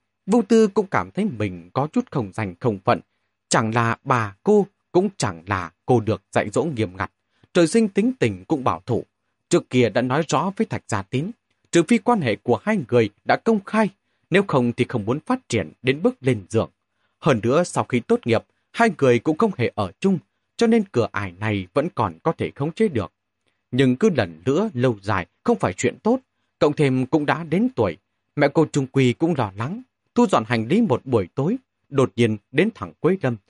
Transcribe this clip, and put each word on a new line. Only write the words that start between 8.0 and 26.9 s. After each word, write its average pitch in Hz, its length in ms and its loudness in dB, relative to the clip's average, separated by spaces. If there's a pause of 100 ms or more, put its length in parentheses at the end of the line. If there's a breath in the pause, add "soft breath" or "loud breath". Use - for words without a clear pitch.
tình 98 260 -2
cũng 139 180 -4
bảo 90 220 -2
thủ. 107 200 -4 (440)
Trước 135 200 0
kia 123 200 2
đã 117 120 0
nói 131 260 -2
rõ 160 300 -2
với 226 80 -2
Thạch - 220 -8
Gia 101 140 -4
Tín, 143 300 -6 (400)
trừ 170 120 2
phi 233 140 2
quan 233 240 0
hệ 120 140 0
của 117 280 -2
hai 214 140 -2 (120)
người 117 200 2 (160)
đã - 180 2
công 220 200 2
khai, 214 260 0 (400)
nếu 190 180 2
không 120 260 0
thì 120 160 -2
không 104 160 -6
muốn 123 140 -2
phát 254 300 -6
triển 85 220 -2 (100)
đến 139 200 -2
bước 247 200 0
lên 123 280 -2
giường. 107 200 -2 (500)
Hơn 131 240 0
nữa, 139 200 2
sau 135 200 -4
khi 123 160 -2
tốt 233 260 0
nghiệp, 113 180 0 (280)
hai 233 260 2
người 123 220 4
cũng 156 180 -2
không 220 200 0
hề 117 180 -2
ở 95 240 -4
chung, 190 200 0 (380)
cho 233 100 2
nên 226 240 4
cửa 110 200 0
ải 101 200 -8
này 98 420 -4
vẫn 147 220 0
còn 101 180 -2 (100)
có 165 80 0
thể 85 240 -6
khống 156 160 -6
chế 220 160 0
được. 110 260 -6 (580)
Nhưng 127 240 2
cứ 220 140 2
lần 90 360 -2
nữa 175 280 0
lâu 123 280 0
dài 98 240 -4 (180)
không 233 160 0
phải 98 140 -2
chuyện - 300 -2
tốt, 247 160 2 (400)
cộng 151 140 2
thêm 131 320 0